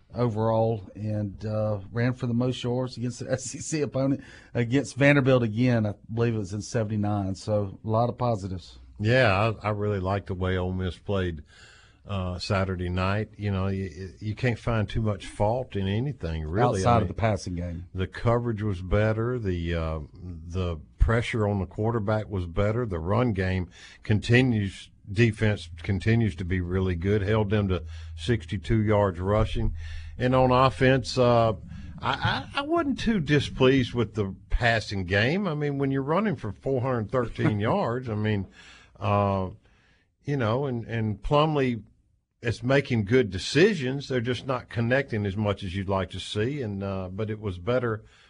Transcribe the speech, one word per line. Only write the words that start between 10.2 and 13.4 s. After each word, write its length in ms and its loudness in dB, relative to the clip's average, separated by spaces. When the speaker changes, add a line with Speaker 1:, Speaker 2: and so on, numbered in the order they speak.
Speaker 2:
the 80 -6
way 240 0
Ole 160 -2
Miss 240 -4
played, 440 -4
uh, 320 -6
Saturday 520 -2
night. 480 0
You 140 -2